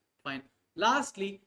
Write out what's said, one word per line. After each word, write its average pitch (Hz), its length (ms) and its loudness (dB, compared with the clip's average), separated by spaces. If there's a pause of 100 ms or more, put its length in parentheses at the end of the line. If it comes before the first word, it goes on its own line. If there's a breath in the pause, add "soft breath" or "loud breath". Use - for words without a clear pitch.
(220)
Fine. 135 200 -8 (340)
Lastly, 202 720 0